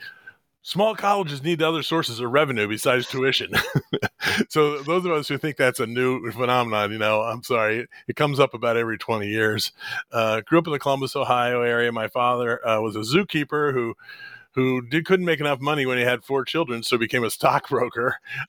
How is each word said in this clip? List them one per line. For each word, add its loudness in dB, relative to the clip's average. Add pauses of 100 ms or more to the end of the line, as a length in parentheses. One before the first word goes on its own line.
(600)
"Small 0
colleges 0
need 0
other 2
sources -2
of -4
revenue 2
besides 2
tuition." 0
<laughs> 4 (880)
So 2
those 0
of 0
us 0
who 0
think -4
that's 4
a -2
new 0
phenomenon, 2
you -6
know, 2
I'm -4
sorry, 0 (200)
it -6
comes 0
up 4
about 0
every -2
twenty -4
years. 0 (400)
Uh, 0
grew 2
up 0
in -4
the -4
Columbus, -2
Ohio 0
area. 0
My -4
father, -2
uh, 2
was -4
a -4
zookeeper 0
who, -2 (560)
who 0
did, -2
couldn't 2
make 2
enough 0
money 0
when 0
he 4
had 2
four 0
children, -2
so 2
became 0
a 0
stockbroker. 0 (300)